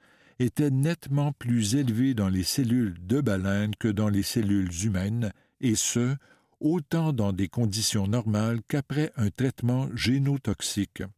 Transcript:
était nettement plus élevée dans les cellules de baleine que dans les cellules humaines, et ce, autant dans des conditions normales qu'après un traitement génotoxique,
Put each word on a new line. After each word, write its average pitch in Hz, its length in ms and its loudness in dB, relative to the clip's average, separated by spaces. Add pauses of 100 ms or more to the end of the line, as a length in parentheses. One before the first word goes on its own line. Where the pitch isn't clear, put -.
(400)
était 135 320 2
nettement 143 600 0
plus 120 440 0
élevée 131 400 2
dans 104 120 2
les 92 160 2
cellules 117 520 0 (100)
de 123 160 2
baleine 101 540 0
que - 120 -2
dans 107 220 2
les 101 140 2
cellules 98 480 0 (120)
humaines, 104 480 -2 (300)
et 117 140 2
ce, 120 400 0 (440)
autant 160 540 0
dans 107 180 0
des 95 160 -2
conditions 107 600 0
normales 110 600 0
qu'après 147 480 -2
un 107 140 0
traitement 127 640 -2
génotoxique, 123 1080 -2 (140)